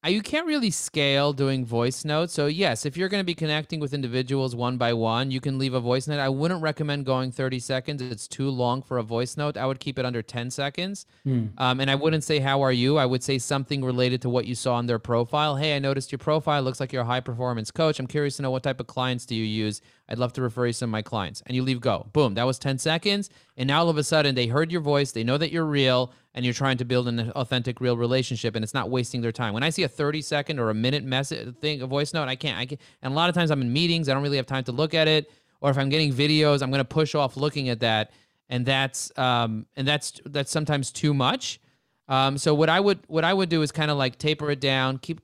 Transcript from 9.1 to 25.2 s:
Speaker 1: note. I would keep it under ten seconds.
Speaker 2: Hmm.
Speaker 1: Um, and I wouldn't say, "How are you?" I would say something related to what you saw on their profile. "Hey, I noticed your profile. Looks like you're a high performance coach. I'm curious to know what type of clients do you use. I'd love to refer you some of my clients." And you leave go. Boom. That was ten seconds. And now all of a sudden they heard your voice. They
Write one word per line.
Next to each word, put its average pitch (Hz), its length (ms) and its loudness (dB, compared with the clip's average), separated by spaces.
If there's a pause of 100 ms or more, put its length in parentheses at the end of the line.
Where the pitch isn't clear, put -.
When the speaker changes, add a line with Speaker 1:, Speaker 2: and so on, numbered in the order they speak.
Speaker 1:
note. 147 220 -4
I 120 80 -4
would 131 140 -2
keep 135 180 -6
it 131 80 -2
under 123 160 -4
ten 120 300 -6
seconds. 170 560 -6 (160)
Speaker 2:
Hmm. 123 240 0 (100)
Speaker 1:
Um, 127 220 2
and 135 100 2
I 139 60 4
wouldn't 156 280 2
say, 156 140 2
"How 139 240 2
are 131 100 4
you?" 127 260 4
I 135 100 4
would 127 160 0
say 135 160 0
something 139 440 -2
related 127 380 2
to 127 80 -2
what 120 160 0
you 123 80 -4
saw 123 220 0
on 120 100 0
their 117 140 2
profile. 135 560 0
"Hey, 147 200 0
I 139 40 0
noticed 139 320 -2
your 135 80 -8
profile. 151 420 2
Looks 131 180 -2
like 135 140 -4
you're 127 80 -2
a 117 40 0
high 123 160 0
performance 120 500 -4
coach. 160 280 0
I'm 131 60 -4
curious 143 300 -2
to 143 80 -6
know 135 80 0
what 127 100 -2
type 131 180 -4
of 120 60 -8
clients 127 400 -4
do - 80 -8
you 110 100 0
use. 107 380 -2 (260)
I'd 117 120 -6
love 123 140 0
to 131 100 -4
refer 123 240 -2
you 117 60 0
some 120 160 -4
of - 20 -2
my 107 100 -2
clients." 104 460 -6
And 127 80 -6
you 127 80 0
leave 127 180 -2
go. 117 320 0
Boom. 127 220 4
That 117 100 2
was 131 140 -2
ten 135 180 -2
seconds. 196 540 -2 (260)
And 131 80 -2
now 139 140 2
all 170 100 4
of 156 80 2
a 147 60 0
sudden 143 320 2
they 123 100 2
heard 151 260 2
your 175 100 -2
voice. 143 320 2
They 113 100 -2